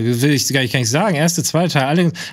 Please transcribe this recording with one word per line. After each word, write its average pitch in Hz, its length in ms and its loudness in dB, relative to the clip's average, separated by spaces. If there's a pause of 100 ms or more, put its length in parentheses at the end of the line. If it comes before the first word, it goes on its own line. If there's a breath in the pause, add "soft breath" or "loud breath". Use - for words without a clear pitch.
will 123 300 2
ich 135 200 0
gar 135 100 2
nicht, 110 100 -2
gar 135 80 0
nicht 113 100 -2
sagen. 170 240 0
Erste, 156 300 0
zweite 165 300 0
Teil, 135 100 2
alle, 165 280 2 (200 loud breath)